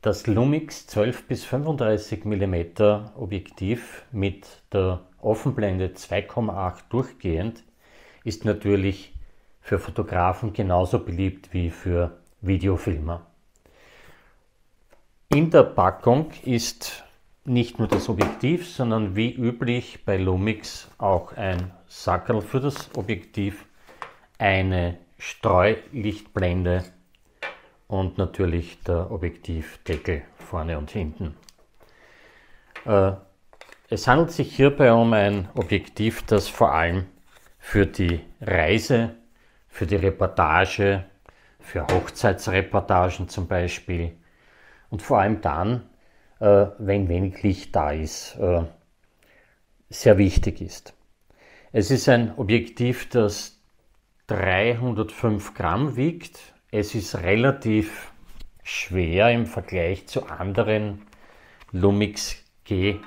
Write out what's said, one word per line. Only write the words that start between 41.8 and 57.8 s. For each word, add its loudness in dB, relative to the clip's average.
Hochzeitsreportagen 0
zum -6
Beispiel -4
und -8
vor 2
allem 2
dann, -2
äh, 6
wenn 0
wenig -2
Licht 0
da 0
ist, -8
äh, 2
sehr 6
wichtig 4
ist. -14
Es 2
ist 2
ein 4
Objektiv, 0
das 0
dreihundertfünf 0
Gramm -2
wiegt. -4
Es -2
ist -6
relativ 0